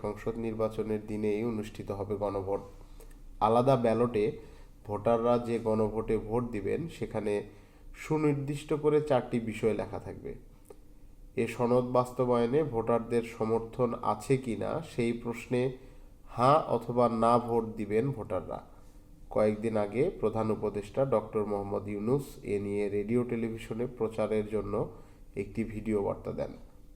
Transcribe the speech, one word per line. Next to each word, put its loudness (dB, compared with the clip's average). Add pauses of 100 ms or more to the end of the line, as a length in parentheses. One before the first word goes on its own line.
সংসদ -4
নির্বাচনের -2
দিনেই 0
অনুষ্ঠিত -6
হবে -4
গণভোট। -2 (800)
আলাদা 6
ব্যালটে 2 (540)
ভোটাররা 4
যে -2
গণভোটে 0
ভোট -2
দিবেন, -2
সেখানে -2 (520)
সুনির্দিষ্ট 0
করে 4
চারটি 2
বিষয় 0
লেখা -4
থাকবে। -10 (1000)
এ 0
সনদ 4
বাস্তবায়নে 2
ভোটারদের 0 (160)
সমর্থন 0
আছে 0
কি -4
না, -4 (140)
সেই 2
প্রশ্নে -2 (560)
হা 6
অথবা 2
না 6
ভোট 2 (120)
দিবেন 0
ভোটাররা। -6 (680)
কয়েকদিন 2
আগে 2 (100)
প্রধান 2
উপদেষ্টা -2
ডক্টর 0
মোহাম্মদ -2
ইউনূস 0 (200)
এ -2
নিয়ে -2
রেডিও 0
টেলিভিশনে -4
প্রচারের -2
জন্য -2 (480)
একটি -4
ভিডিও -2
বার্তা -4
দেন, -4 (460)